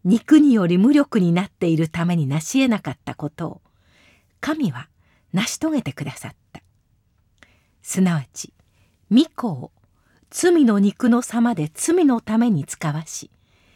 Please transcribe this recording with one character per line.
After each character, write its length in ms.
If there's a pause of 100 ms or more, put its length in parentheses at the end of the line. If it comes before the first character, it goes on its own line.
肉 340
に 140
よ 140
り 100
無 160
力 260
に 140
な 140
っ 40
て 160
い 120
る 100
た 160
め 100
に 120
成 160
し 200
得 80
な 100
か 100
っ 120
た 120
こ 160
と 180
を、 120 (840)
神 280
は 180 (420)
成 140
し 100
遂 140
げ 100
て 140
く 100
だ 100
さ 140
っ 80 (160)
た。 80 (1200)
す 220
な 140
わ 180
ち、 180 (580)
御 140 (100)
子 140
を 240 (560)
罪 380
の 120
肉 300
の 140
様 320
で 180
罪 320
の 160
た 160
め 140
に 160
使 260
わ 140
し、 240 (460)